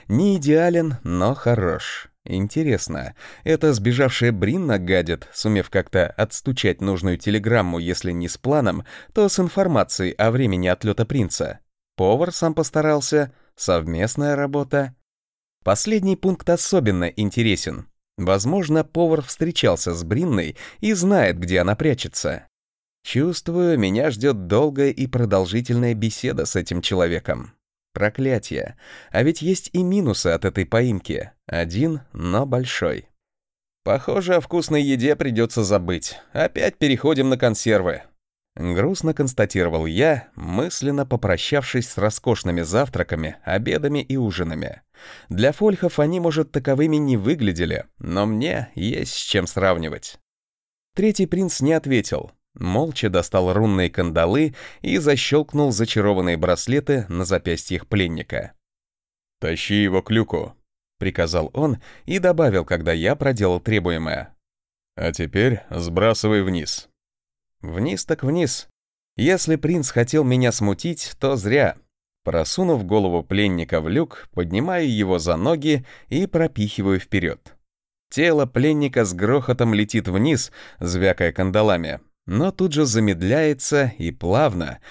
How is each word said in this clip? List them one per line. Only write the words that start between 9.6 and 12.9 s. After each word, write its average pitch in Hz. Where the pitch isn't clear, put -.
о 110
времени 101
отлета 104
принца? 104
Повар 123
сам 165
постарался, 151